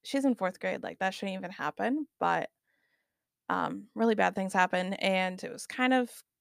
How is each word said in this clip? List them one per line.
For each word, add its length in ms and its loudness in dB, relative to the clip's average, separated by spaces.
she's 220 0
in 100 4
fourth 260 -2
grade, 220 -4
like, 160 -8
that 160 0
shouldn't 220 -6
even 140 -10
happen, 560 -2
but, 320 0
um, 460 -2
really 200 4
bad 200 2
things 180 -4
happened, 500 2
and 400 0
it 100 -8
was 140 -12
kind 260 2
of, 300 2